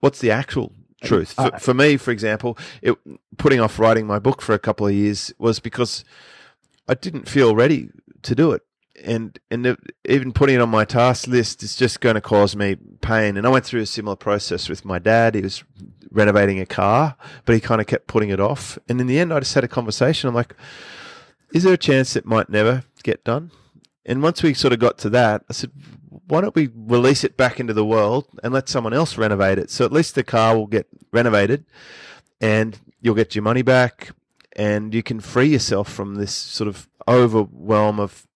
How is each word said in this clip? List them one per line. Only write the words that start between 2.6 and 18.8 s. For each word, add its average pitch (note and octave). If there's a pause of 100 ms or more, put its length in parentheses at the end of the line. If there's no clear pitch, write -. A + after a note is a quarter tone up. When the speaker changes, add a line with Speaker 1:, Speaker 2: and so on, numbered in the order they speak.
Speaker 1:
it, G2 (400)
putting C3+
off A2
writing A2+
my G#2
book A#2+
for -
a G#2
couple G#2
of G2+
years G2+
was A2+
because - (840)
I C3
didn't D#3+
feel B2
ready A#2+ (320)
to -
do D3
it. - (420)
And, A2+ (120)
and A#2+
it, B2+ (280)
even C3
putting C#3
it B2
on A#2
my G#2+
task B2
list B2
is G#2+
just B2
gonna A2
cause G2+
me G2+ (260)
pain. G#2+
And G2+
I B2
went C3
through A#2+
a G#2+
similar G#2
process -
with D2+
my F#2
dad. A2
He G2+
was F#2+ (480)
renovating G2+
a F#2
car, A#2 (280)
but A#2
he A2+
kinda A2
kept -
putting G#2+
it F#2+
off. A2+ (100)